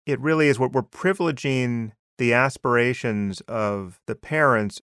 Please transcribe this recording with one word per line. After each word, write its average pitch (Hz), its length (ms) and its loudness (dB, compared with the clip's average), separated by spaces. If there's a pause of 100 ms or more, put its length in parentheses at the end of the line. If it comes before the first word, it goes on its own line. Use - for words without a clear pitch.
it 139 140 -2
really 156 300 2
is 131 100 2
what 127 140 0
we're 131 100 0
privileging 131 1120 -2 (260)
the 120 140 2
aspirations 120 1120 0
of 101 680 -6
the - 80 -6
parents 127 640 0 (120)